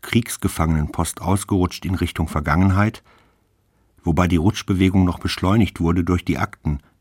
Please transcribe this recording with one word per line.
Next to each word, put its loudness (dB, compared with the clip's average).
Kriegsgefangenenpost -2
ausgerutscht -2
in -2
Richtung -2
Vergangenheit, 2
wobei 2
die 2
Rutschbewegung 2
noch 0
beschleunigt 0
wurde 2
durch 0
die -2
Akten, -6